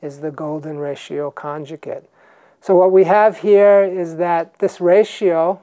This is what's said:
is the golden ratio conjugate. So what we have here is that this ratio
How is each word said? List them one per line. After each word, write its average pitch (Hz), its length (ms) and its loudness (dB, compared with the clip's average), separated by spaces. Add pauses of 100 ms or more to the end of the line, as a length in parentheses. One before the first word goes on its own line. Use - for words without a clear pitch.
is 143 160 -14
the 151 140 -10
golden 151 460 -10
ratio 143 520 -10
conjugate. 147 800 -14 (500)
So - 140 -2
what 185 160 4
we 190 140 6
have 208 340 2
here 202 460 4
is 180 320 -8
that 170 420 -4
this - 220 -4
ratio 180 840 0